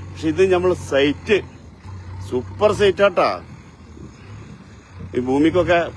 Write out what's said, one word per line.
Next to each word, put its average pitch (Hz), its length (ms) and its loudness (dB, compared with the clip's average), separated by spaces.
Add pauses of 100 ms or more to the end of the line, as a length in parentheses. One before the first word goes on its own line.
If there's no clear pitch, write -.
(120)
പക്ഷെ 156 160 -6
ഇത് 185 240 4
നമ്മൾ 180 220 2
സൈറ്റ് 147 680 0 (880)
സൂപ്പർ 196 420 0
സൈറ്റ് 196 300 2
ആട്ടാ. 151 380 2 (1800)
ഈ 127 40 0
ഭൂമിക്കൊക്കെ 156 760 2